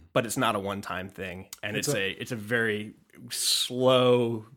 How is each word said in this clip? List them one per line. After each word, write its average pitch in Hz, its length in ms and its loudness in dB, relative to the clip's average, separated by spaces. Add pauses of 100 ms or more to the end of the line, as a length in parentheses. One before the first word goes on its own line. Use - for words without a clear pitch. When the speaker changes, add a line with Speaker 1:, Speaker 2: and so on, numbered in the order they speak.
(140)
Speaker 1:
But 123 120 2
it's 110 120 -6
not 113 180 2
a 104 40 -2
one-time 98 500 -6
thing. 92 380 -12 (140)
And 104 140 -6
Speaker 2:
It's 104 140 -2
Speaker 1:
it's 143 80 0
Speaker 2:
a 98 40 -2
Speaker 1:
a, 98 100 -2
it's - 200 -10
a 120 60 -6
very 107 560 -2 (360)
slow, 123 1160 4 (120)